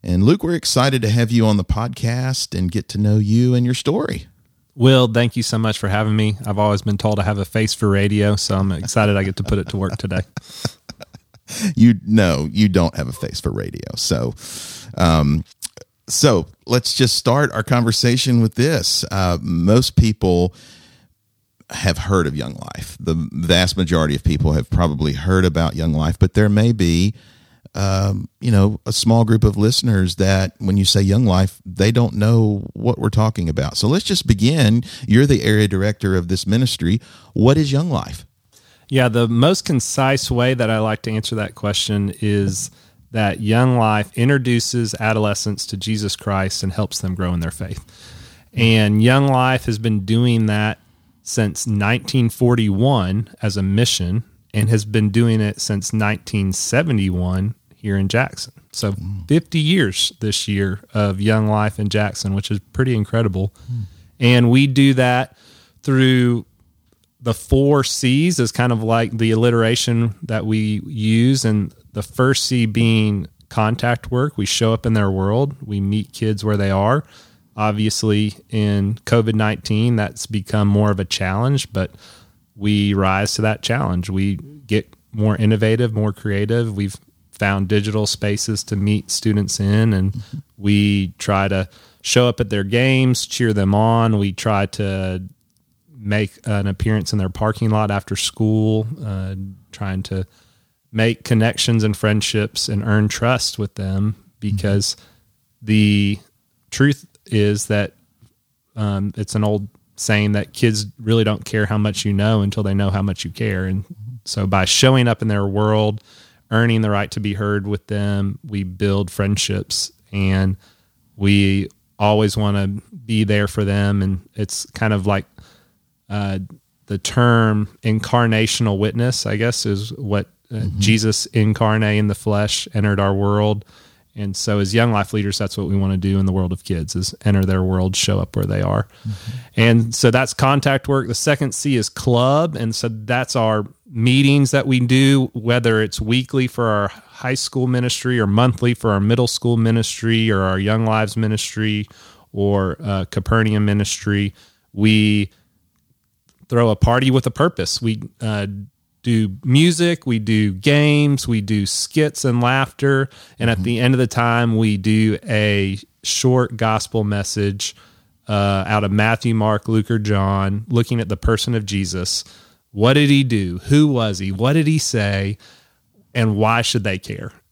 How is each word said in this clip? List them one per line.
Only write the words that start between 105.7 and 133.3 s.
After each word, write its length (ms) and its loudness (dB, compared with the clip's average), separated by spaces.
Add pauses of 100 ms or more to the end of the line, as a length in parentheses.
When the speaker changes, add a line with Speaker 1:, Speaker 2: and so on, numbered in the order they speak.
Speaker 2:
truth 360 0 (200)
is 400 0
that, 280 -2 (800)
um, 420 -4
it's 200 -6
an 80 0
old 240 -2 (260)
saying 380 0
that 200 -4
kids 340 0 (120)
really 240 0
don't 220 -2
care 200 -2
how 140 -2
much 260 -2
you 80 0
know 300 2
until 220 -2
they 100 -2
know 160 0
how 100 -2
much 240 -4
you 60 -8
care. 340 -4
And 200 -4 (400)
so 200 -4
by 200 2
showing 420 4
up 160 -2
in 60 -2
their 180 -2
world, 560 0 (480)
earning 320 2
the 80 0
right 220 -2
to 80 -6
be 140 -4
heard 340 -2
with 180 -6
them, 580 -4
we 200 -6
build 440 -2
friendships, 840 -4 (180)
and 460 0 (580)
we 540 2 (280)
always 400 2
wanna 300 0 (400)
be 160 0
there 240 2
for 180 -2
them. 380 0
And 320 -4
it's 380 -8
kind 200 -2
of 140 -2
like, 200 0 (840)
uh, 300 -6 (460)
the 120 -6
term 720 2 (160)
incarnational 960 0
witness, 480 -2
I 100 -4
guess, 280 -2
is 260 -4
what, 360 -4 (240)
uh, 60 -10
Speaker 1:
Mm-hmm. 240 -4
Speaker 2:
Jesus 460 2
incarnate 720 2
in 100 2
the 80 -2
flesh 580 -2
entered 240 0
our 160 2
world. 500 0 (500)